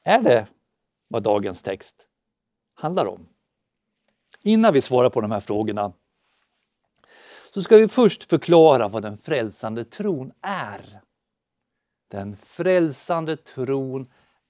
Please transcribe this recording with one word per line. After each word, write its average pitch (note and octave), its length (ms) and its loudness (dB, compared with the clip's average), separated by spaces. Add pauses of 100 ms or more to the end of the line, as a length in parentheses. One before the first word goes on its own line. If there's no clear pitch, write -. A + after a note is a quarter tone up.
Är A3 200 2
det A2+ 240 2 (640)
vad A2+ 140 -6
dagens G2+ 400 -2
text - 340 -10 (800)
handlar D#3+ 320 -4
om? F#2 200 -12 (1160)
Innan A3 320 2
vi C#3 60 2
svarar B2+ 300 2
på B2 100 -4
de G#2+ 100 -2
här G#2+ 100 -4
frågorna G#2 520 -4 (1600)
så G3 80 -6
ska A3 140 6
vi G#3+ 120 8
först A3 360 2
förklara D#3+ 640 4
vad G#2+ 140 -6
den G#2+ 160 -10
frälsande A2+ 640 -6
tron D#3+ 560 -8
är. B2 600 -12 (1080)
Den G2+ 280 -12
frälsande E3 1000 -4
tron C3 680 -8 (440)